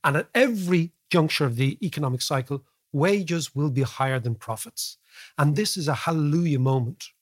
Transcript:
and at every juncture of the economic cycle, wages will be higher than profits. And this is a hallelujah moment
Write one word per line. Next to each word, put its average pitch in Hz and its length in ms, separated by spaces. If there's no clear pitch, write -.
and 139 140
at - 160
every 185 580
juncture 156 360
of 120 120
the 135 280
economic 135 360
cycle, 135 440
wages 170 640
will 147 140
be 135 140
higher 131 360
than 117 160
profits. - 640
And 147 180
this 208 220
is 156 100
a 147 80
hallelujah 156 640
moment 131 500